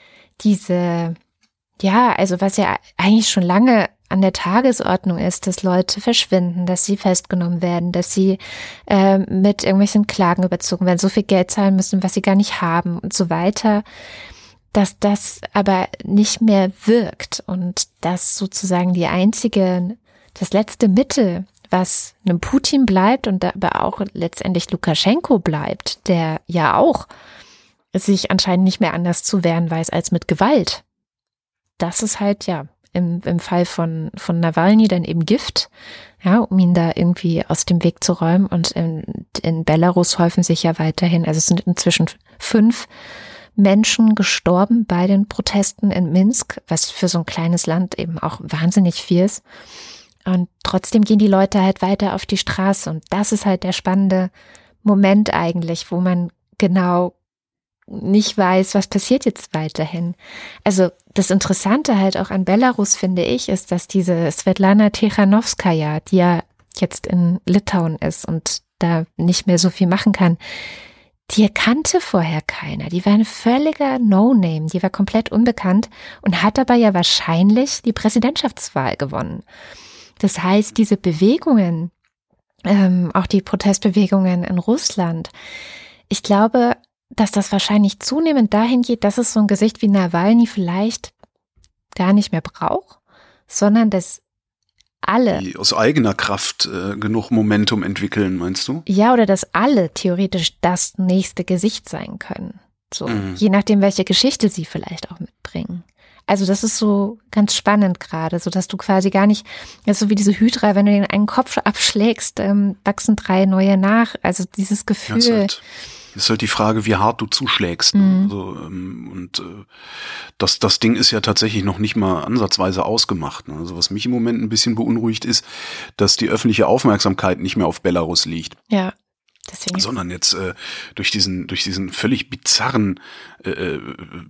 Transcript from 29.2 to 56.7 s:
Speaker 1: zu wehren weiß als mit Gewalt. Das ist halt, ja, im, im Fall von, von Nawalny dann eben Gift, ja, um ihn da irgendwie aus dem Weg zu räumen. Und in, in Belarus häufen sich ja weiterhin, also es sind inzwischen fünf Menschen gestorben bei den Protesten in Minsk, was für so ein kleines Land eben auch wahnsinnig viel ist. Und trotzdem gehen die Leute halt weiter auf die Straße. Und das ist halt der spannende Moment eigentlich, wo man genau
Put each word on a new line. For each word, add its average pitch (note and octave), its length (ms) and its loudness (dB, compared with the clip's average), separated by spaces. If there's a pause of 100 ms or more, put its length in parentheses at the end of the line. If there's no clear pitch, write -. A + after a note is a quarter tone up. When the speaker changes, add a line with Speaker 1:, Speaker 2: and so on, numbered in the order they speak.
Speaker 1:
zu F#3+ 180 0
wehren E3 280 0
weiß E3 200 -4
als - 220 -4
mit E3+ 160 -2
Gewalt. G#3 560 0 (920)
Das E3+ 240 -2
ist - 180 -4
halt, G3+ 260 -2
ja, D#3 200 -6 (260)
im, F3 320 -2
im F3 160 -2
Fall F3 260 0
von, D#3+ 500 -6
von E3+ 240 -4
Nawalny F3+ 480 4
dann F3+ 160 0
eben E3 220 -2
Gift, - 420 -2 (540)
ja, F#3+ 160 4
um F#3+ 200 0
ihn F3+ 140 4
da E3+ 220 2
irgendwie E3+ 520 0
aus - 200 -2
dem F3 180 2
Weg E3+ 180 0
zu F3+ 120 0
räumen. F3 320 2
Und E3+ 240 -2
in, - 560 -6 (160)
in E3 220 -2
Belarus F3 540 2
häufen F3 240 2
sich E3+ 200 0
ja E3 160 0
weiterhin, E3 480 0
also D#3 100 -2
es D#3+ 100 -2
sind F3 140 2
inzwischen F3 460 0 (320)
fünf A3+ 480 2 (680)
Menschen G#3+ 600 4
gestorben G#3 720 2
bei F3 200 0
den G3 220 2
Protesten - 640 -2
in F3 220 0
Minsk, F#3+ 560 0
was - 220 0
für - 180 -2
so F3 100 -2
ein E3 80 -2
kleines E3+ 400 -2
Land F3 320 -2
eben E3 200 -6
auch - 240 -6
wahnsinnig F3 600 0
viel F3 220 2
ist. - 180 -4 (840)
Und F3+ 240 0 (160)
trotzdem - 380 0
gehen G#3+ 160 4
die G#3 100 4
Leute G3 340 2
halt F#3+ 200 0
weiter F#3+ 320 0
auf - 100 -8
die - 140 -4
Straße. - 500 -2
Und D#3 220 -8
das G3+ 220 -2
ist G#3 120 -2
halt F#3+ 180 0
der F#3 100 -2
spannende F#3 580 0 (520)
Moment G3+ 520 4
eigentlich, E3+ 560 -4
wo F3 100 -2
man F3+ 320 0 (260)
genau F3+ 560 2 (720)